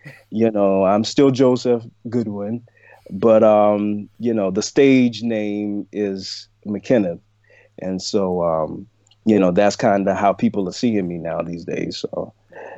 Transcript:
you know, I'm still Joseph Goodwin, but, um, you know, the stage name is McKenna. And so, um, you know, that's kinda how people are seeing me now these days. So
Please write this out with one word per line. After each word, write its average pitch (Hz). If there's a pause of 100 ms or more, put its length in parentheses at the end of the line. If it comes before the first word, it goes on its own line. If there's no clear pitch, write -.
(320)
you 110
know, 98
I'm 104
still 139
Joseph 123 (260)
Goodwin, 110 (480)
but, 110
um, 104 (100)
you 117
know, 98
the 107
stage 127
name 104
is 98 (180)
McKenna. 101 (600)
And 92
so, 92
um, 82 (380)
you 107
know, 90
that's 101
kinda 101
how 98
people 98
are 87
seeing 107
me 87
now 82
these 85
days. -
So - (440)